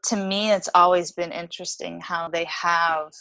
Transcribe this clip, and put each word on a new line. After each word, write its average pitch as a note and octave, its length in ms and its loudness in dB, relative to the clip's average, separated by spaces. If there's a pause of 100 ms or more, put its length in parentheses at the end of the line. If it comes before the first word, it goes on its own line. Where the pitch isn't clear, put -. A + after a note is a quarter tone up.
To A3 120 -2
me, G3+ 340 0
it's F#3+ 240 2
always F3 380 6
been E3+ 180 -6
interesting E3+ 680 -10
how E3+ 280 -6
they E3 160 -2
have E3 760 0